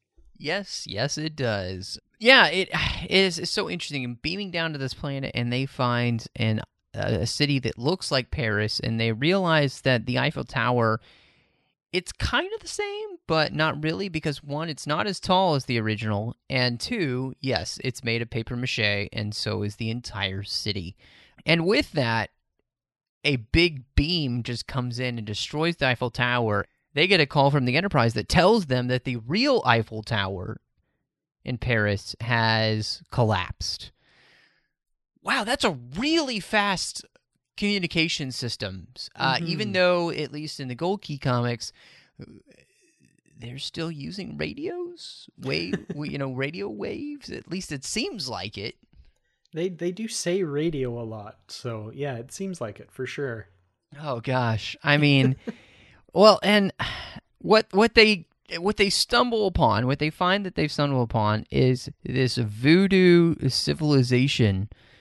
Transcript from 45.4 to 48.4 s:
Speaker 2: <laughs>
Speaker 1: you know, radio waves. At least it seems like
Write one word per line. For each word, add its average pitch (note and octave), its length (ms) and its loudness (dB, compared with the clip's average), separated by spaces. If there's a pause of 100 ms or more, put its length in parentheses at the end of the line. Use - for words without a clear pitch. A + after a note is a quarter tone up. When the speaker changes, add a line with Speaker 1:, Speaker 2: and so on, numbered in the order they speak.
Speaker 2:
<laughs> E3+ 60 -12
Speaker 1:
you D3 240 -8
know, C3+ 140 -6
radio D#3+ 360 -6
waves. C#4 640 -10
At - 180 -12
least F#3 220 -8
it C#3 120 -8
seems A3 460 -6
like G2 300 -8